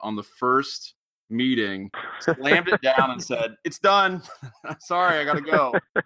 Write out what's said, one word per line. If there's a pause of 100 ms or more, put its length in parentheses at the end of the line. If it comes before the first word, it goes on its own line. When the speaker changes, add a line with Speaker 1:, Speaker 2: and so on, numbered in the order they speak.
Speaker 1:
on
the
first (380)
meeting, (300)
slammed
it
down
and
said,
Speaker 2:
<laughs>
Speaker 1:
"It's
done. (320)
<laughs>
Sorry,
I
gotta
go." (320)